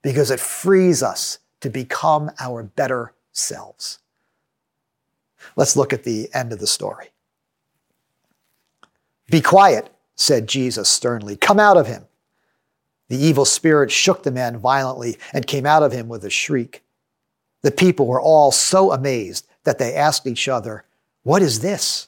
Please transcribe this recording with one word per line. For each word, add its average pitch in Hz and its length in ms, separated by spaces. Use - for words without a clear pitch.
because 135 300
it 123 80
frees 180 640
us - 340
to 139 100
become 151 720
our 123 240
better 123 500
selves. - 680
Let's 147 200
look 139 180
at 120 100
the 110 300
end 120 200
of 104 60
the 104 80
story. - 440
"Be 160 140
quiet," 180 480
said 117 320
Jesus 123 420
sternly. 107 480
"Come 202 220
out 208 180
of 139 100
him." 113 200
The 123 100
evil 139 280
spirit 147 460
shook - 320
the 139 80
man 123 260
violently 127 600
and 139 140
came 135 180
out 151 180
of 139 80
him 117 160
with 113 160
a 104 60
shriek. - 540
The 139 100
people 175 340
were 123 160
all 147 300
so 190 400
amazed 127 560
that 139 140
they 123 180
asked 143 320
each 120 200
other, 113 380
"What 160 180
is 127 180
this? - 480